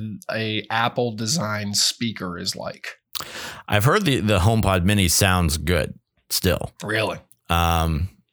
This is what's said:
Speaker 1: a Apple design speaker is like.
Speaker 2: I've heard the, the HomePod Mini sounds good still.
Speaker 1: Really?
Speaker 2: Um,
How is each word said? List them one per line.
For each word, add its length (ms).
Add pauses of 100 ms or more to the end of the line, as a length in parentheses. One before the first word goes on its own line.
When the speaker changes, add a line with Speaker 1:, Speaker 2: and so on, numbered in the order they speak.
(300)
Speaker 1:
a 400
Apple 440
design 600
speaker 640
is 180
like. 420 (680)
Speaker 2:
I've 160
heard 200
the, 160
the 200
HomePod 440
Mini 240
sounds 500
good 360 (360)
still. 420 (100)
Speaker 1:
Really? 360 (300)
Speaker 2:
Um, 600 (240)